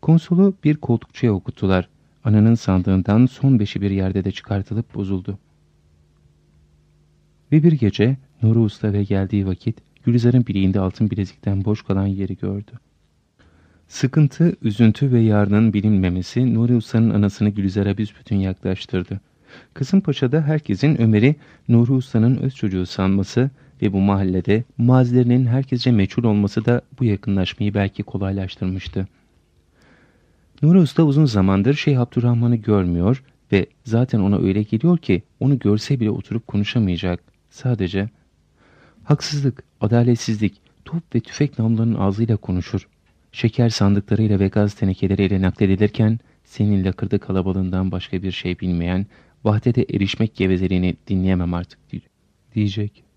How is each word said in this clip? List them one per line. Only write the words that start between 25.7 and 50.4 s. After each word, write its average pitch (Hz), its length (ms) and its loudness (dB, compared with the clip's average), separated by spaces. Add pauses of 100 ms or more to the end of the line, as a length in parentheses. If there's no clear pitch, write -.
meçhul 110 340 0
olması 104 400 0
da 120 180 0 (160)
bu 131 60 -4
yakınlaşmayı 101 680 -2
belki 101 280 -2
kolaylaştırmıştı. 95 1040 -8 (1500)
Nuri 165 160 6
Usta 165 240 2
uzun 151 220 4
zamandır 101 500 2
Şeyh 143 260 0
Abdurrahman'ı 120 560 0
görmüyor 101 640 0 (300)
ve 98 140 0 (180)
zaten 117 360 0
ona 101 180 0
öyle 95 240 0
geliyor 156 360 0
ki 92 240 -2 (180)
onu 135 180 0
görse 107 420 -2
bile 107 100 -2
oturup - 360 -8
konuşamayacak. 95 760 -2 (300)
Sadece, 101 580 -4 (960)
"Haksızlık, 143 600 -2 (160)
adaletsizlik, 113 800 0 (240)
top - 300 -10
ve 117 60 0
tüfek - 380 -6
namlularının 113 400 0
ağzıyla 101 380 0
konuşur. - 520 -6 (440)
Şeker 117 360 0
sandıklarıyla 101 720 0
ve 98 80 2
gaz 104 260 0
tenekeleriyle 95 680 -2
nakledilirken 104 760 0 (260)
senin 101 400 -2
lakırdı 95 340 -4
kalabalığından 92 720 -2
başka 92 320 -8
bir 95 100 -6
şey 90 260 -8
bilmeyen, 90 480 -2 (380)
vahdete 117 460 0
erişmek 101 440 -2
gevezeliğini 92 640 -2 (100)